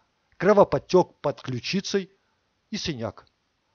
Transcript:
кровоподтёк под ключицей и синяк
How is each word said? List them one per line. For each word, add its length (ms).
кровоподтёк 840
под 220
ключицей 720
и 60
синяк 480